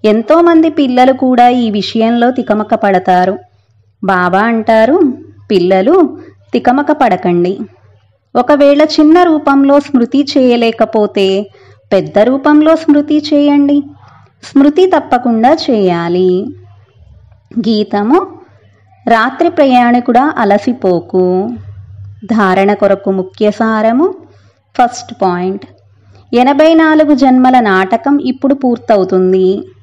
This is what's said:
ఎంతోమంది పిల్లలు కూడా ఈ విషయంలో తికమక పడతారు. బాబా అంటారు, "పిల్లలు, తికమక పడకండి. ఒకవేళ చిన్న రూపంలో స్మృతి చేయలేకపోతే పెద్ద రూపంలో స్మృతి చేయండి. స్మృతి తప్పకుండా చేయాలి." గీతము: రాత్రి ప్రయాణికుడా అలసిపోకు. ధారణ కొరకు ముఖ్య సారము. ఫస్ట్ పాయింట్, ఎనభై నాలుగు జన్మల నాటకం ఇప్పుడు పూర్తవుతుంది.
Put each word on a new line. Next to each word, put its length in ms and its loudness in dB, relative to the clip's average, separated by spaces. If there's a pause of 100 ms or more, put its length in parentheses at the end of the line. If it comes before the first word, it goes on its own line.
ఎంతోమంది 640 2
పిల్లలు 420 2
కూడా 360 2 (100)
ఈ 120 -2
విషయంలో 600 -2
తికమక 440 -4
పడతారు. 640 0 (640)
బాబా 380 0
అంటారు, 720 0 (320)
"పిల్లలు, 720 0 (320)
తికమక 440 -2
పడకండి. 680 -2 (760)
ఒకవేళ 500 2
చిన్న 380 4
రూపంలో 580 2
స్మృతి 420 -2
చేయలేకపోతే 1200 0 (440)
పెద్ద 280 0
రూపంలో 580 2
స్మృతి 420 0
చేయండి. 640 0 (600)
స్మృతి 440 0
తప్పకుండా 680 0
చేయాలి." 920 -2 (1120)
గీతము: 680 -2 (800)
రాత్రి 440 0
ప్రయాణికుడా 880 0
అలసిపోకు. 1120 -2 (720)
ధారణ 500 0
కొరకు 380 -2
ముఖ్య 380 -2
సారము. 640 -2 (640)
ఫస్ట్ 380 -2
పాయింట్, 520 -4 (680)
ఎనభై 420 2
నాలుగు 400 2
జన్మల 460 2
నాటకం 640 -2
ఇప్పుడు 320 -2
పూర్తవుతుంది. 1080 0 (180)